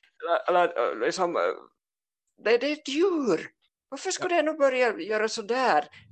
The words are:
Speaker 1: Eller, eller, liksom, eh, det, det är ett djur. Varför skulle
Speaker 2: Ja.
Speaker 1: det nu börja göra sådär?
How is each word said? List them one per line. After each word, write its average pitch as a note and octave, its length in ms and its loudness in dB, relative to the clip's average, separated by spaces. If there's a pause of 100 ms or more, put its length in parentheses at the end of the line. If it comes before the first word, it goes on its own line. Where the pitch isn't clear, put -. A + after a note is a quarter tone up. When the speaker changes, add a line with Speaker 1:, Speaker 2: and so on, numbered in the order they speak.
(480)
Speaker 1:
Eller, F3 200 4
eller, A2 380 -2
liksom, E3+ 300 -2
eh, G#2 60 0 (1000)
det, A3+ 140 4
det B3+ 100 -2
är D4 60 -2
ett D4+ 140 -12
djur. C#4+ 640 0 (400)
Varför D#4 220 -8
skulle F4 240 -2
Speaker 2:
Ja. E4 60 4
Speaker 1:
det D4+ 100 0
nu D#4 60 -8
börja B3+ 420 2
göra G#3+ 300 -2
sådär? A3 560 0 (260)